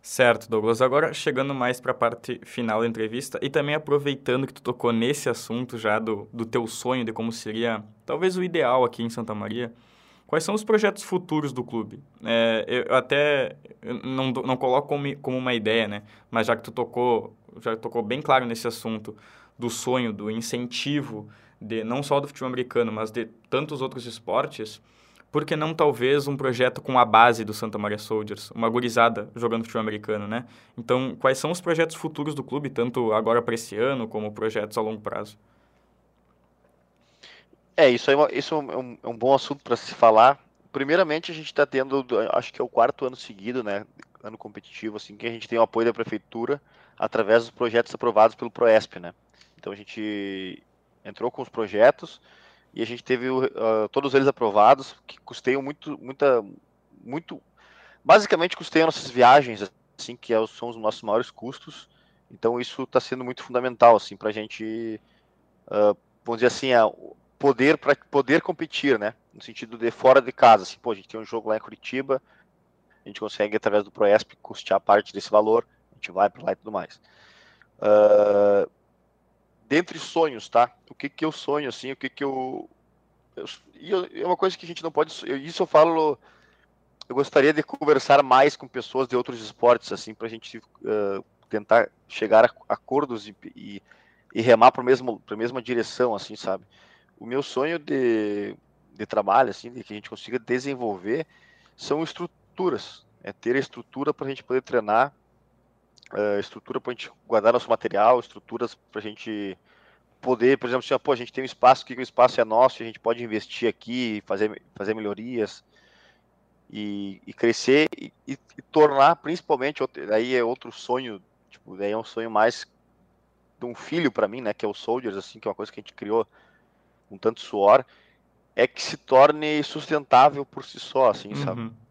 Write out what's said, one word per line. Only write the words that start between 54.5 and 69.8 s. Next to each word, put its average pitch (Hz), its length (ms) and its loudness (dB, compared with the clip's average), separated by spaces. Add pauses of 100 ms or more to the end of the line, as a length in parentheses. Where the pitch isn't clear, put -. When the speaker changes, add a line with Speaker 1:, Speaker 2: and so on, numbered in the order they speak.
Speaker 2:
que - 140 -20
custeiam - 400 -4
muito, 147 400 -10
muita, 127 440 0 (600)
muito, 143 360 -12 (640)
basicamente 185 520 4
custeiam 160 300 2
nossas 139 240 -4
viagens, 123 600 6 (280)
assim, 123 180 -14
que - 160 -6
é 110 60 4
o, 110 80 2
são - 220 -12
os 117 80 -12
nossos 107 260 -4
maiores 110 280 -2
custos. - 580 -18 (420)
Então 117 300 -4
isso 127 260 -10
tá 127 140 2
sendo 131 240 -10
muito 123 180 -12
fundamental, 123 540 6
assim, 101 200 -4
pra 107 140 -4
gente, 110 680 -10 (680)
ah, 104 260 4 (300)
vamos 117 140 -6
dizer 123 80 4
assim, 131 260 0
ah, 113 180 6 (480)
poder, 139 400 4
pra - 180 2 (120)
poder 139 320 2
competir, 143 580 -2
né? 104 160 -4 (180)
No - 100 -20
sentido 117 340 -16
de 113 140 -2